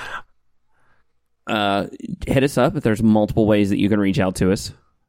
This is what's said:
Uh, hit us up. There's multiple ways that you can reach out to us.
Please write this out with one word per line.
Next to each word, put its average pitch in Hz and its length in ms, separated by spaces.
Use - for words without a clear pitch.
Uh, 101 400
hit - 180
us 143 120
up. 131 180
There's 110 280
multiple 107 440
ways 104 240
that - 80
you 98 100
can 104 100
reach 98 220
out 92 160
to 92 160
us. - 200